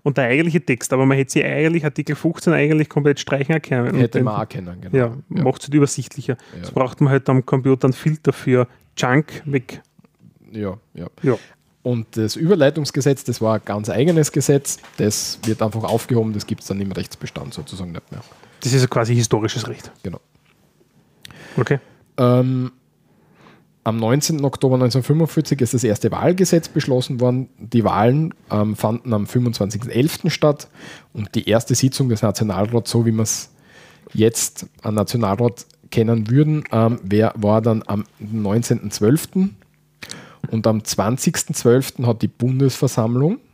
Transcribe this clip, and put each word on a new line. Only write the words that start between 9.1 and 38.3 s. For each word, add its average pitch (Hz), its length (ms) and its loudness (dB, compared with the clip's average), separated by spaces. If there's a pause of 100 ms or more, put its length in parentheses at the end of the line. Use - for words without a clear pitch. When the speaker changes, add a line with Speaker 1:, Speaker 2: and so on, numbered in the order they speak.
Speaker 1:
weg. 139 360 -6 (680)
Speaker 2:
Ja, 104 260 -8 (160)
ja. 87 140 -14 (140)
Speaker 1:
Ja. 131 140 2 (480)
Speaker 2:
Und 117 340 -4
das 110 180 -2
Überleitungsgesetz, 147 920 2
das 117 160 -4
war 110 140 2
ein 101 80 -4
ganz 104 260 -6
eigenes 147 420 2
Gesetz, 139 480 0 (180)
das - 460 -2
wird 110 180 -2
einfach 110 220 -4
aufgehoben, 110 500 0
das 101 140 -6
gibt's - 180 -8
dann 196 160 -4
im 196 100 -4
Rechtsbestand - 640 -10
sozusagen 90 380 -12
nicht 82 200 -16
mehr. - 100 -14 (400)
Speaker 1:
Das 120 120 -2
ist 135 80 4
ja 127 60 4
quasi 120 260 0
historisches 113 540 0
Recht. - 240 -14 (100)
Speaker 2:
Genau. 90 180 -12 (1400)
Speaker 1:
Okay. 135 220 0 (380)
Speaker 2:
Ähm, 127 540 2 (1120)
am 110 140 0
neunzehnten 139 480 0
Oktober 131 340 2
neunzehnhundertfünfundvierzig 139 840 2
ist 120 140 0
das 120 80 2
erste 110 280 0
Wahlgesetz 170 580 2
beschlossen 127 500 -2
worden. 123 300 0 (100)
Die 113 240 0
Wahlen, 120 500 2 (160)
ähm, 107 260 0
fanden 117 380 -2
am 101 140 -2
fünfundzwanzigsten 113 640 -2
elften 147 400 0
statt - 380 0 (440)
und 107 220 -10
die 110 120 -2
erste 117 280 2
Sitzung 131 340 0
des 110 140 0
Nationalrats, 107 640 -2
so 117 160 2
wie 113 60 4
wir's - 400 -4 (600)
jetzt - 540 0 (160)
an 107 140 -4
Nationalrat 107 720 0 (240)
kennen 113 400 0
würden, 151 400 2
ähm, 113 320 2
wär, 104 320 2
war 107 260 2
dann 110 240 0
am 104 200 -4 (120)
neunzehnten 107 720 -2